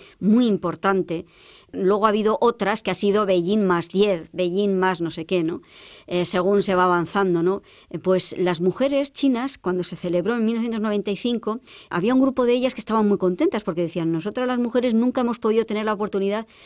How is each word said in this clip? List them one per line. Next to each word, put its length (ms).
muy 260
importante, 800
luego 320
ha 40
habido 300
otras 440
que 80
ha 40
sido 300
Beijing 400
más 240
diez, 420
Beijing 480
más 220
no 80
sé 160
qué, 180
¿no? 180
Eh, 180
según 380
se 100
va 120
avanzando, 580
¿no? 180
Eh, 100
pues 380
las 240
mujeres 500
chinas, 460
cuando 260
se 140
celebró 380
en 100
mil 100
novecientos 240
noventa 320
y 60
cinco, 420
había 240
un 80
grupo 240
de 80
ellas 200
que 60
estaban 300
muy 80
contentas 460
porque 180
decían: 320
"Nosotras 340
las 120
mujeres 340
nunca 260
hemos 200
podido 260
tener 180
la 100
oportunidad, 540